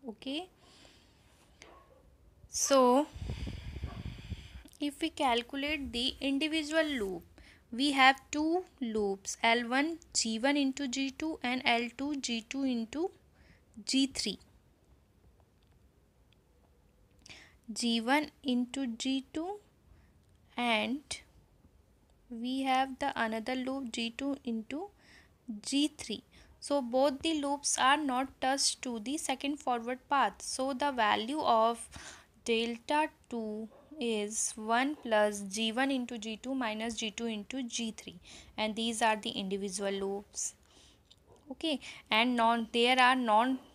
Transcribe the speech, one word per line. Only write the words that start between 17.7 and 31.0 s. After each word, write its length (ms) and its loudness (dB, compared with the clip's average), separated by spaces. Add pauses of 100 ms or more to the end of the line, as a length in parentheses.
G 300 2
one 300 2 (120)
into 440 0
G 460 -2
two 240 -4 (1000)
and 460 0 (1300)
we 340 -4
have 360 2
the 160 -2
another 400 -2
loop 380 -4
G 180 -2
two 340 -4
into 440 -6 (760)
G 340 2
three. 260 -8 (380)
So 200 0
both 400 2
the 200 0
loops 380 -2
are 180 6
not 440 -2
touched 420 0
to 180 -4
the 180 -4
second 400 -4
forward 400 -2 (100)
path. 320 2
So 320 -4
the 200 0
value 480 2